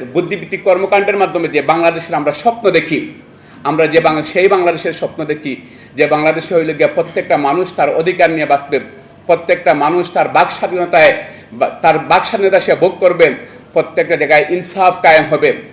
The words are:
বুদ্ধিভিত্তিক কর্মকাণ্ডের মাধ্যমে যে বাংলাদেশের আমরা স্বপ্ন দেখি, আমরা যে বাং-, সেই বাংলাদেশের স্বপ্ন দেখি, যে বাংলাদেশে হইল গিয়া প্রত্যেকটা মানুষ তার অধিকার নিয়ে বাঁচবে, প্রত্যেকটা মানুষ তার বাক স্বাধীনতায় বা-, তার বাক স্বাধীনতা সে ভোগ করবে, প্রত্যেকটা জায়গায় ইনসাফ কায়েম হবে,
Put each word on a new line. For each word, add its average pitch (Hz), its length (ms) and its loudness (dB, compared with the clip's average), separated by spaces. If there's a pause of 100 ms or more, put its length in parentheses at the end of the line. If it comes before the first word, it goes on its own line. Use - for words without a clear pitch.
(140)
বুদ্ধিভিত্তিক 170 500 -4
কর্মকাণ্ডের 196 540 0
মাধ্যমে 170 300 -2
যে 143 140 -2
বাংলাদেশের 165 520 0
আমরা 147 180 -2
স্বপ্ন 226 400 0
দেখি, 156 280 -2 (640)
আমরা 156 240 0
যে 156 120 2
বাং-, 156 240 0
সেই 185 240 0
বাংলাদেশের 175 460 0
স্বপ্ন 156 320 -8
দেখি, 147 300 -6 (400)
যে 143 120 2
বাংলাদেশে 151 480 0
হইল 160 180 0
গিয়া 151 220 0
প্রত্যেকটা 170 420 -2
মানুষ 151 380 -2
তার 147 200 0
অধিকার 170 340 0
নিয়ে 160 160 -2
বাঁচবে, 143 340 0 (480)
প্রত্যেকটা 170 460 2
মানুষ 160 400 0
তার 160 160 0
বাক 156 220 2
স্বাধীনতায় 175 640 2 (400)
বা-, 120 160 -2 (120)
তার 160 180 2
বাক 165 260 0
স্বাধীনতা 196 340 2
সে 175 160 0
ভোগ 170 240 0
করবে, 170 340 4 (400)
প্রত্যেকটা 165 420 0
জায়গায় 151 340 2
ইনসাফ 180 520 -2
কায়েম 165 280 6
হবে, 147 240 0 (200)